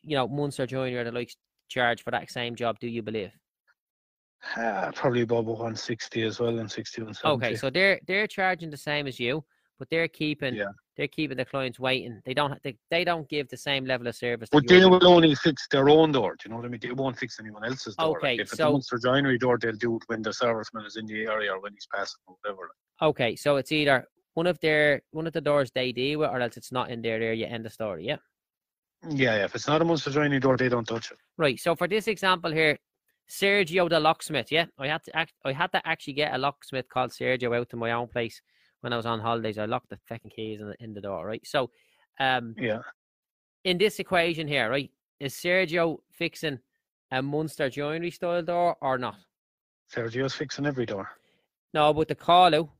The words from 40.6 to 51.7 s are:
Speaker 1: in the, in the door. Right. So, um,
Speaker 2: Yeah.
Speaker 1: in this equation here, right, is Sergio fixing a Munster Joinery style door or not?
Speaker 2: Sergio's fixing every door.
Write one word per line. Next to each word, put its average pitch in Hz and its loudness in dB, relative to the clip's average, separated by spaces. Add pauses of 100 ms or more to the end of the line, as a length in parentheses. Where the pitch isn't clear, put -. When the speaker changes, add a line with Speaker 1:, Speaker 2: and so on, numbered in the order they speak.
Speaker 1:
in 107 -12
the, 101 -12
in 110 -14
the 104 -12
door. 95 -6
Right. 113 -8
So, 131 -2 (480)
um, 123 0
Speaker 2:
Yeah. 113 -2 (840)
Speaker 1:
in 180 0
this 202 2
equation 170 0
here, 135 0
right, 151 -2 (300)
is - -6
Sergio 175 0 (140)
fixing 156 -6 (540)
a 131 0
Munster 147 -2
Joinery 156 -6
style 175 -2
door 175 2
or 131 0
not? 113 -4 (760)
Speaker 2:
Sergio's 120 -4
fixing 143 -6
every 127 -2
door. 101 -6 (640)